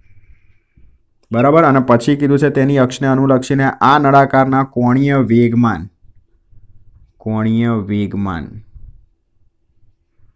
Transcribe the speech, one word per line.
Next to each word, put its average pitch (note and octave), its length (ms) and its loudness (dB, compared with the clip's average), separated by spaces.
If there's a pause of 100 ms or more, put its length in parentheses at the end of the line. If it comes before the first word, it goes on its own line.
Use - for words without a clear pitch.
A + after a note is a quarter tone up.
(1300)
બરાબર? C#3+ 340 2
અને C#3 160 2
પછી B2+ 360 0
કીધું C#3+ 220 0
છે C#3+ 120 0
તેની C#3 280 0
અક્ષને C3 300 -2
અનુલક્ષીને C3+ 580 0 (140)
આ C3+ 180 2
નળાકારના C3+ 640 2
કોણીય C3+ 600 0
વેગમાન, A2+ 640 0 (1300)
કોણીય A2+ 580 -2 (140)
વેગમાન G2 600 -6 (1900)